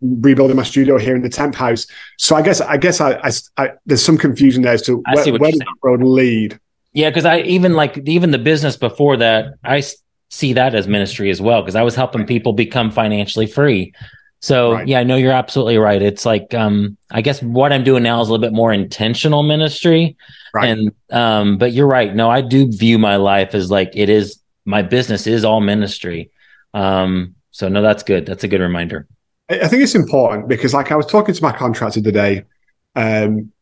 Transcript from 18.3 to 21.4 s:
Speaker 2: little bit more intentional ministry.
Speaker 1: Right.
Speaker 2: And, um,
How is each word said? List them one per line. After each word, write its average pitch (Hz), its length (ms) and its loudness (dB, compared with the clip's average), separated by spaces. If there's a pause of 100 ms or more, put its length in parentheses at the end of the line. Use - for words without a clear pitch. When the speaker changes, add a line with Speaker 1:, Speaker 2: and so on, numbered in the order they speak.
Speaker 2:
little 113 120 0
bit 113 80 -2
more 113 200 2
intentional 117 680 -2
ministry. 156 760 0 (360)
Speaker 1:
Right. 104 140 0
Speaker 2:
And, 110 240 0 (200)
um, 107 460 2